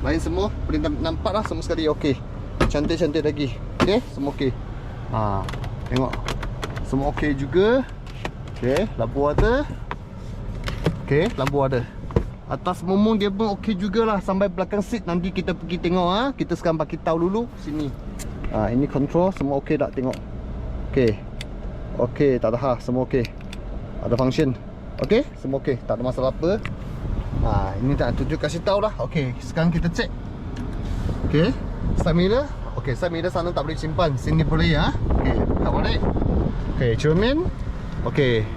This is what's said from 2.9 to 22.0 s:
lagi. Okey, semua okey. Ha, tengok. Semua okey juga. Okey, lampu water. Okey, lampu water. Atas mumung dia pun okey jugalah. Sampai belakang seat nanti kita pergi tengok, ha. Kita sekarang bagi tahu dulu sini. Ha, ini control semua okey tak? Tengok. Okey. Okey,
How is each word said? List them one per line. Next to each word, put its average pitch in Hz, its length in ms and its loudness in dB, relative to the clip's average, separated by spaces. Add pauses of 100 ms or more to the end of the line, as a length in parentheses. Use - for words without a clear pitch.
lagi. 147 320 0 (320)
Okey, 208 240 4
semua 143 240 -4
okey. 139 160 0 (640)
Ha, 101 320 0 (480)
tengok. 127 180 0 (760)
Semua 139 240 0
okey 147 240 0
juga. 190 480 4 (720)
Okey, 139 400 2
lampu 113 240 0
water. 208 400 4 (1400)
Okey, 156 320 4
lampu 139 240 2
water. 131 240 2 (580)
Atas 175 400 -4
mumung 202 320 4
dia 202 160 2
pun 202 240 0
okey 196 240 -2
jugalah. 214 400 2
Sampai 190 320 0
belakang 190 320 0
seat 202 240 -4
nanti 175 240 0
kita 180 240 -2
pergi 170 240 -4
tengok, 175 320 2
ha. 202 100 2 (140)
Kita 165 240 -2
sekarang 160 240 2
bagi 156 160 -6
tahu 170 320 2
dulu 226 160 0 (160)
sini. 151 240 -4 (640)
Ha, 110 240 2
ini 139 160 2
control 165 400 4
semua 143 320 0
okey 151 160 0
tak? 110 160 0
Tengok. 127 220 -2 (720)
Okey. 120 200 6 (840)
Okey, 131 360 4 (120)